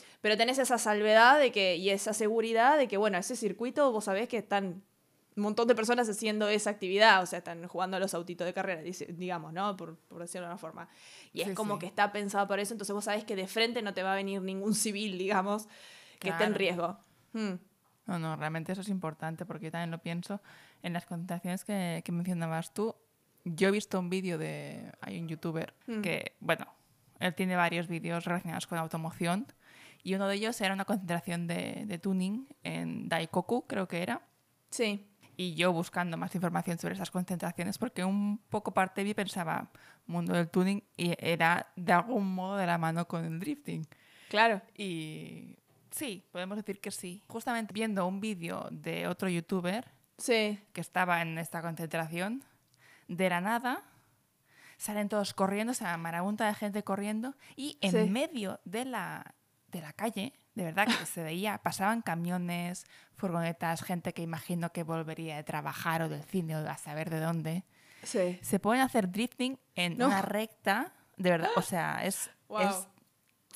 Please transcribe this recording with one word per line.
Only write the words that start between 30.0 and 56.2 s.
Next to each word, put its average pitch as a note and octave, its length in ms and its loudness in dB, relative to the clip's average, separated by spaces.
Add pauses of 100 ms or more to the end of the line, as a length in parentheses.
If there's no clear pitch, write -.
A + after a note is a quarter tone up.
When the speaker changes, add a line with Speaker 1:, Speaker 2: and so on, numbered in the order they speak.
Speaker 2:
y F#3 100 -2
uno G3 140 0
de G3 80 2
ellos A3 260 -2
era G3 140 2
una G3 100 -2
concentración F3 640 -2
de, F3 400 -4
de F#3+ 100 -6
tuning F#3+ 500 0 (140)
en E3 480 -4
Daikoku, F3 560 0
creo F#3+ 220 -4
que F3 160 -4
era. A#3 180 -4 (480)
Speaker 1:
Sí. G#3 400 -2 (260)
Speaker 2:
Y F3+ 200 -4
yo F3 180 4
buscando F3 420 -2
más E3 200 -4
información F3 420 0
sobre E3+ 160 -2
esas F#3+ 160 -6
concentraciones, F3 720 -4
porque A#3+ 260 -4
un G3+ 320 0 (120)
poco G#3+ 260 -4
parte F#3+ 260 2
de G3 40 0
mí G#3 100 0
pensaba, F#3 560 -4 (340)
mundo E3+ 280 -2
del E3+ 160 4
tuning, F#3+ 340 4 (120)
y E3+ 220 0
era E3 580 4
de F3+ 180 2
algún G3 420 2
modo F#3 220 -4
de F#3 100 0
la E3+ 100 2
mano E3 300 0
con E3 180 -4
el E3 140 -6
drifting. D#3+ 480 -6 (420)
Speaker 1:
Claro. G#3 320 4 (160)
Speaker 2:
Y D#3+ 800 -8 (340)
sí, B3 420 -8
podemos F#3 260 -6
decir G3+ 220 -6
que G3 120 -10
sí. F3+ 360 -12
Justamente A3+ 460 -4
viendo G#3 320 0
un G3 160 -2
vídeo F#3 500 -4
de E3 360 -6
otro F3+ 200 -2
youtuber F3+ 640 -2 (300)
Speaker 1:
Sí. G#3+ 400 2 (120)
Speaker 2:
que - 100 -8
estaba E3+ 420 2
en D#3+ 160 -4
esta E3 240 -6
concentración, E3+ 800 -4 (640)
de F#3 220 2
la F3 120 0
nada A#3+ 420 -2 (920)
salen G#3 320 -2
todos G#3 240 0
corriendo, G3+ 380 2
o B3+ 40 -2
sea, E3+ 220 -4
marabunta F3 500 -2